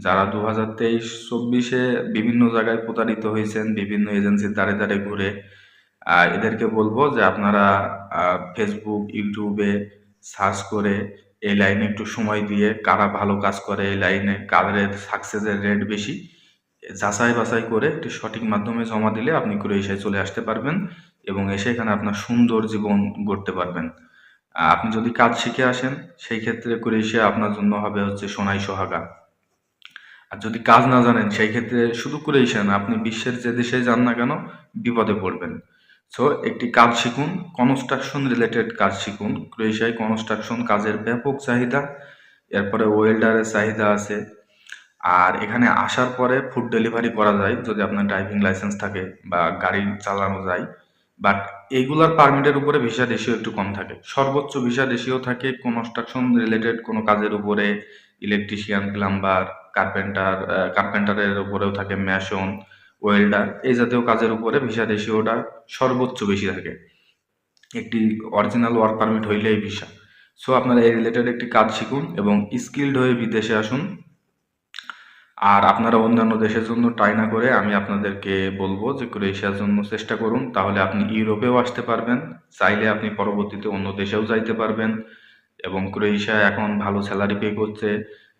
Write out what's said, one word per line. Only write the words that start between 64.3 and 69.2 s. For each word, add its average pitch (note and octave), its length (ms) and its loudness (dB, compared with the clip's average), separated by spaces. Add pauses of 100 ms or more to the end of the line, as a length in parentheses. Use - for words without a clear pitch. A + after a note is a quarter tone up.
উপরে A2+ 280 0
ভিসা A2+ 260 -2
রেশিওটা A2 580 0 (260)
সর্বোচ্চ B2 540 -2
বেশি G2+ 240 0
থাকে। F2 460 -10 (840)
একটি A2 440 0 (120)
অরিজিনাল A#2 460 0
ওয়ার্ক A2 220 2
পারমিট A2 280 0